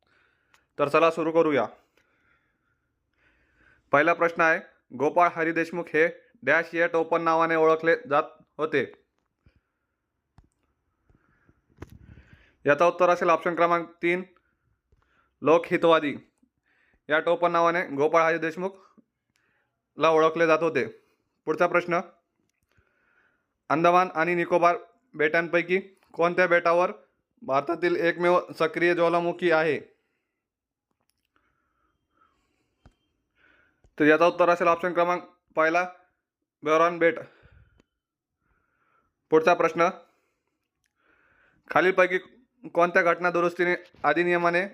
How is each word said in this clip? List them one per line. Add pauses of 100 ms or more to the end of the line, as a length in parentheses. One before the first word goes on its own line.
(800)
तर
चला
सुरू
करूया. (2250)
पहिला
प्रश्न
आहे, (380)
गोपाळ
हरी
देशमुख (100)
हे (340)
डॅश
या
टोपण
नावाने
ओळखले (180)
जात (340)
होते. (3750)
याचा
उत्तर
असेल
ऑप्शन
क्रमांक (120)
तीन, (1160)
लोकहितवादी (920)
या
टोपण
नावाने
गोपाळ
हरी
देशमुखला
ओळखले
जात
होते. (600)
पुढचा
प्रश्न, (1700)
अंदमान
आणि
निकोबार (360)
बेटांपैकी (320)
कोणत्या
बेटावर (500)
भारतातील
एकमेव (200)
सक्रिय
ज्वालामुखी
आहे? (4000)
तर
याचा
उत्तर
असेल
ऑप्शन
क्रमांक (320)
पहिला, (760)
बेवरॉन
बेट. (2000)
पुढचा
प्रश्न, (1800)
खालीलपैकी (500)
कोणत्या
घटना
दुरुस्तीने (280)
अधिनियमाने